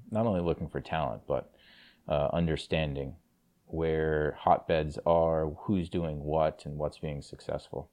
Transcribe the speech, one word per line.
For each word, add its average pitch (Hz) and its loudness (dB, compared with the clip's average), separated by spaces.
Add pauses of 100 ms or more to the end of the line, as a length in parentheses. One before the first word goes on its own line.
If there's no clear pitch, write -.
(100)
not 110 0
only 92 2
looking 85 -2
for 67 -6
talent, 65 -4
but, 65 -2 (580)
uh, 73 2
understanding 78 -2 (520)
where 78 0
hotbeds 80 2
are, 82 4 (140)
who's 92 0
doing 78 -2
what, 78 0
and 73 -8
what's 76 -4
being 73 -6
successful. - -10